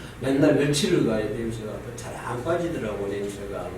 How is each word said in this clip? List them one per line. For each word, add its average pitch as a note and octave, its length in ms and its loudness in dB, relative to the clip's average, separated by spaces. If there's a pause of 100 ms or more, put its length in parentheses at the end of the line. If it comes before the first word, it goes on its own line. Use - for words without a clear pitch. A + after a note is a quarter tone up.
(220)
맨날 C#3 340 6
며칠을 D3 500 4
가요. A2 240 2
냄새가 A2+ 440 -4 (220)
잘 - 200 -10 (120)
안 B2 160 -4
빠지더라고, A2+ 640 -2
냄새가. G2 720 -6